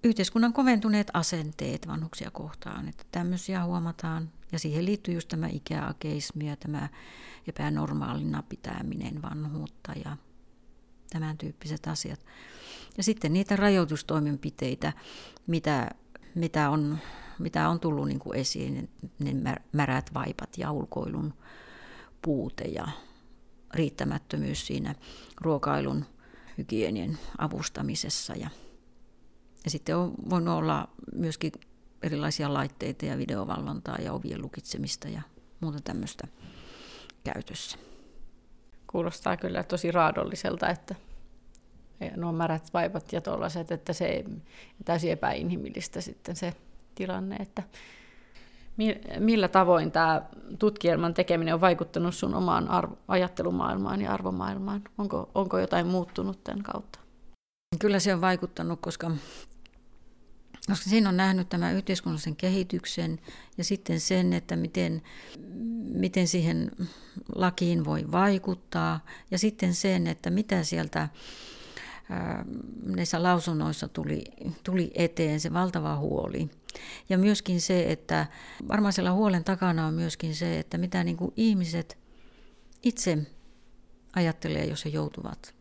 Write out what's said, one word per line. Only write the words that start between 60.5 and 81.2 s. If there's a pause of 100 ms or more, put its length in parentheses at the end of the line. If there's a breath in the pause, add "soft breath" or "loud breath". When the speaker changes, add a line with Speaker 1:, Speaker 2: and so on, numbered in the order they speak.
Speaker 1:
koska
siinä
on
nähnyt
tämän
yhteiskunnallisen
kehityksen (380 loud breath)
ja
sitten
sen,
että
miten, (920 loud breath)
miten
siihen (640 loud breath)
lakiin
voi
vaikuttaa, (260 loud breath)
ja
sitten
sen,
että
mitä
sieltä, (1000 loud breath)
ää, (520)
niissä
lausunnoissa
tuli, (400)
tuli
eteen,
se
valtava
huoli. (580 loud breath)
Ja
myöskin
se,
että (420 loud breath)
varmaan
siellä
huolen
takana
on
myöskin
se,
että
mitä
niinku